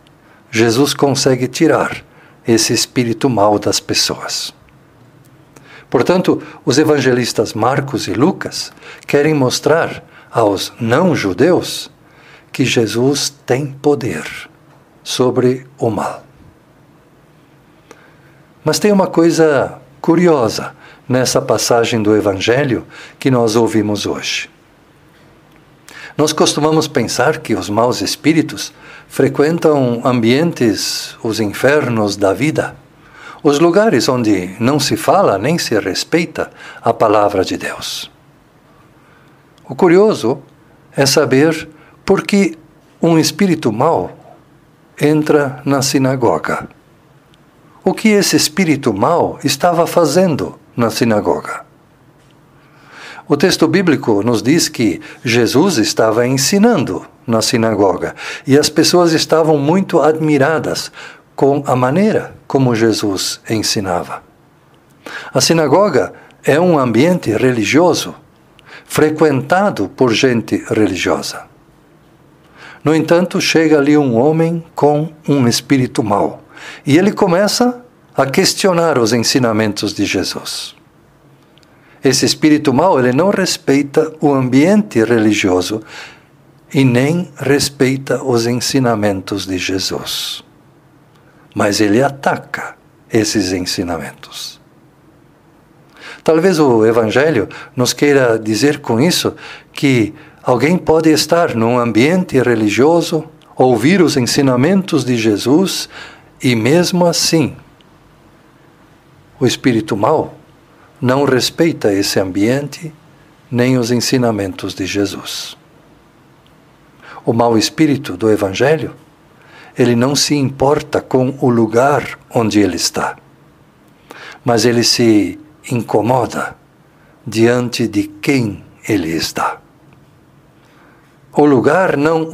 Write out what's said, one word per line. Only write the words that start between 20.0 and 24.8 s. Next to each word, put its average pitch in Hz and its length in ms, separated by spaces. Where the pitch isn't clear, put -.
nessa 127 340
passagem 117 640
do 107 120
Evangelho 104 680
que 139 140
nós 117 240
ouvimos 107 500
hoje. - 420